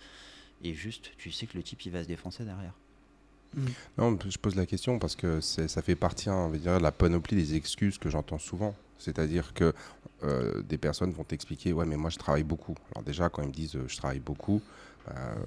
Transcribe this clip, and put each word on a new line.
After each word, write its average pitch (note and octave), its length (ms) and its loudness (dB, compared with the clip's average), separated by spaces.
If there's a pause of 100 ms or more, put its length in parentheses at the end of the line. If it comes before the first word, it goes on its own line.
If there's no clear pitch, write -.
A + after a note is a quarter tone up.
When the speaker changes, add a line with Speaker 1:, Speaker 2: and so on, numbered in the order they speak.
(640)
Speaker 1:
Et E2+ 100 -4
juste, F#2+ 440 -10
tu E2+ 140 -12
sais - 140 -6
que - 100 -14
le F2 80 -4
type, - 220 -12
il F#2 60 -6
va F2 120 -4
se D#2 40 -6
défoncer F2 360 -8
derrière. F#2+ 300 -8 (800)
Speaker 2:
Mm. C#3 120 -2 (320)
Speaker 3:
Non, A2+ 300 4
je F#2+ 120 -6
pose G2 160 0
la F#2 100 4
question - 340 0
parce D#2+ 160 0
que D#2+ 260 2
c'est, - 260 0
ça E2 160 -2
fait F2+ 120 4
partie, - 340 0
hein, F#2+ 60 2
on F2 140 2
va D#2 80 -2
dire, F2 220 4
de E2 40 6
la D2+ 80 6
panoplie E2+ 460 4
des D#2 160 4
excuses F#2+ 460 0
que D#2+ 100 -2
j'entends D2+ 300 -2
souvent. G2+ 360 -4 (220)
C'est-à-dire D#2+ 560 0
que, E2 200 8 (500)
euh, B1 400 2
des D2+ 140 -2
personnes D2+ 340 0
vont D#2+ 120 -8
t'expliquer : « D#2 500 -2
Ouais, E2 120 2
mais D2+ 120 0
moi, D#2 140 0
je - 60 -8
travaille D2+ 260 4
beaucoup. » D#2 320 -2 (200)
Alors - 80 -10
déjà, E2+ 260 0
quand - 120 -4
ils D2 60 -2
me C#2 60 -4
disent, D#2 220 -4
euh, « C2 120 -4
Je - 100 -8
travaille C#2 220 -2
beaucoup », D2+ 420 0 (480)
euh, - 260 -6 (120)